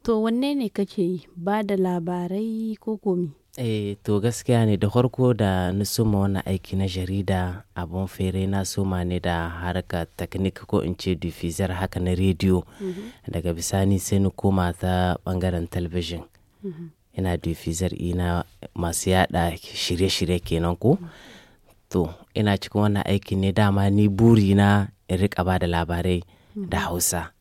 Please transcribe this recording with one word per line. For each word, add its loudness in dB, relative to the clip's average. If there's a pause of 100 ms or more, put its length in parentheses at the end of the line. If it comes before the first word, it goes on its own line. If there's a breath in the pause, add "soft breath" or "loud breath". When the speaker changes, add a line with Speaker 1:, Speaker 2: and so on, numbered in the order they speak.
Speaker 1:
To, 0
wanne 0
ne -2
kake -4
yi? -2 (180)
Ba -2
da -2
labarai -2
ko -6
komi? -2 (280)
Speaker 2:
Eh, -2
to 2
gaskiya 2
ne 4
da 2
farko 2
da 2
na 0
soma 2
wannan 0
aiki -4
na 0
jarida, -2 (140)
abun -4
fere -2
na 0
soma -2
ne -2
da -2
harkar -4 (100)
technique -4
ko 0
in -2
ce -2
diffuser -4
haka -4
na 0
rediyo. 2 (160)
Speaker 1:
Mhm. -10
Speaker 2:
Daga -4
bisani 2
sai 0
na 4
koma 2
ta 0 (100)
ɓangaren -2
talabijin. -4 (420)
Speaker 1:
Mhm. -12 (280)
Speaker 2:
Ina 0
diffuser -4
ina -2 (300)
masu -4
yaɗa 2
shirye-shirye -2
kenan 0
ko? 2
Speaker 1:
Mhm. -14 (800 loud breath)
Speaker 2:
To, -2 (220)
ina 2
cikin -2
wannan 2
aiki 0
ne 2
dama 4
ni 6
buri 6
na 6 (200)
in 0
riƙa 0
ba 2
da 0
labarai 0 (320 soft breath)
da -4
Speaker 1:
Mhm. -2
Speaker 2:
Hausa. -4